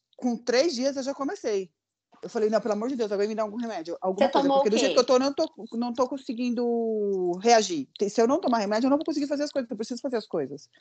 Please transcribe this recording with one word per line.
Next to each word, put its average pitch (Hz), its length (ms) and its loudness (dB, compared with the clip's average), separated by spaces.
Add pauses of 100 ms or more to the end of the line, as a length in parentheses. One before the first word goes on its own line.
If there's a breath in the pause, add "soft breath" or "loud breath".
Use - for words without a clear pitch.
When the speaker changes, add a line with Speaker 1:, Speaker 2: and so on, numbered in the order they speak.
(180)
Speaker 1:
com 240 180 -2
três 254 400 0
dias 269 220 -2
eu 262 60 -6
já 277 100 -4
comecei. 269 580 -4 (500)
Eu 185 80 -12
falei, 214 200 0
"Não, 214 100 2
pelo 214 140 -2
amor 214 160 -4
de 277 80 -6
Deus, 220 160 -2
alguém 202 160 0
me 226 60 -6
dá 220 80 -2
algum 208 120 -8
remédio, 190 460 -8
alguma 190 260 2
Speaker 2:
Você - 60 0
Speaker 1:
coisa, 277 160 4
Speaker 2:
tomou 277 80 4
Speaker 1:
porque 269 100 4
Speaker 2:
o 196 40 2
Speaker 1:
do 220 40 2
Speaker 2:
quê? - 60 4
Speaker 1:
jeito 190 120 2
que 247 60 6
eu 247 60 6
tô, 269 100 4
eu 254 40 6
não 277 140 0
tô, 311 380 -4
não 240 220 -4
tô 254 160 0
conseguindo 226 1200 -2 (100)
reagir. 196 460 4 (100)
Te-, 208 120 0
se 233 120 0
eu 226 60 6
não 285 140 2
tomar 247 160 0
remédio, 214 300 0
eu - 20 4
não 285 80 4
vou 320 80 -2
conseguir 294 200 -2
fazer 285 180 -2
as - 80 -6
coisas, 254 200 -4
eu 202 60 -8
preciso 240 240 -8
fazer 247 160 -4
as 214 100 -6
coisas." 147 420 -6 (120)